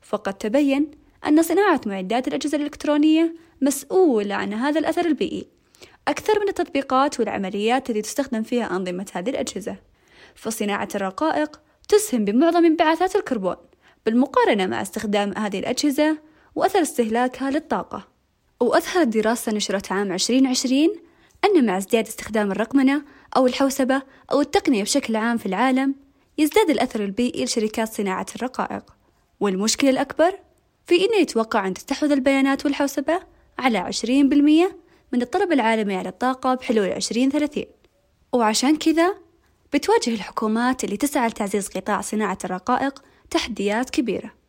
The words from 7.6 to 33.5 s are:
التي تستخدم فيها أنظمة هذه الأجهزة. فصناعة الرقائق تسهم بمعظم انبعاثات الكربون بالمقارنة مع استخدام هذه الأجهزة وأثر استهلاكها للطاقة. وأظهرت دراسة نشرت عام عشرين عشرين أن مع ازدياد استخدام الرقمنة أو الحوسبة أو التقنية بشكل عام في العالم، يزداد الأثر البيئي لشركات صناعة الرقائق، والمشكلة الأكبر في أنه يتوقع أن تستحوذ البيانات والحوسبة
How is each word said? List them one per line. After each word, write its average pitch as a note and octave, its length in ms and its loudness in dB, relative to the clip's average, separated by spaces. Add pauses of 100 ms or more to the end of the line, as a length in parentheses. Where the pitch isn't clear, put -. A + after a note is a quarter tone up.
التي G#3+ 120 -2
تستخدم A3+ 420 -4
فيها A3+ 320 -4
أنظمة F3+ 380 -6
هذه F#3 160 -6
الأجهزة. G#3 460 -6 (600)
فصناعة G3+ 600 -6
الرقائق D4+ 640 -4 (300)
تسهم C4 360 2
بمعظم E4 400 4
انبعاثات E4 500 2
الكربون A3 400 -2 (500)
بالمقارنة B3 640 2
مع A#2 140 -4
استخدام G3+ 560 -2
هذه G3+ 220 -4
الأجهزة D4+ 580 0 (380)
وأثر F#4+ 260 2
استهلاكها B3+ 680 -2
للطاقة. C4 560 -6 (520)
وأظهرت C#4 480 2
دراسة A3 440 0
نشرت G3+ 400 -4
عام G3 200 -2
عشرين B3 360 2
عشرين C4 460 2 (520)
أن F#4 200 4
مع F#3 120 0
ازدياد A3 300 0
استخدام G#3+ 440 -4
الرقمنة C4 520 2 (340)
أو C4 100 4
الحوسبة C4 540 0 (300)
أو C#4 100 2
التقنية C#4+ 420 0
بشكل A3+ 320 -2
عام A3+ 220 0
في A3 80 -6
العالم، C4 500 0 (420)
يزداد D#4+ 320 4
الأثر A#3+ 340 0
البيئي A#3+ 400 -2
لشركات A3 500 -2
صناعة G3 320 -4 (100)
الرقائق، A#3 480 -6 (560)
والمشكلة G3+ 500 0
الأكبر D4+ 500 0 (460)
في F4 200 2
أنه A4+ 100 2
يتوقع A3 520 0
أن F#3+ 60 -4
تستحوذ - 380 -4
البيانات C#4 540 2
والحوسبة C#4+ 540 -2 (400)